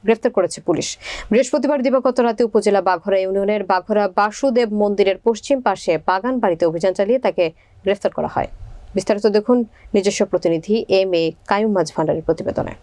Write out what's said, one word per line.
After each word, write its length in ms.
গ্রেফতার 320
করেছে 220
পুলিশ। 200
বৃহস্পতিবার 560
দিবাগত 300
রাতে 220
উপজেলা 400
বাঘরা 300
ইউনিয়নের 440
বাঘরা 320
বাসুদেব 500
মন্দিরের 460
পশ্চিম 400
পাশে 260
বাগান 340
বাড়িতে 280
অভিযান 280
চালিয়ে 280
তাকে 180
গ্রেফতার 320
করা 180
হয়। 140
বিস্তারিত 300
দেখুন 220
নিজস্ব 280
প্রতিনিধি 420
এম 100
এ 20
কায়ুম 260
মাঝ 180
ভান্ডারীর 340
প্রতিবেদনে। 540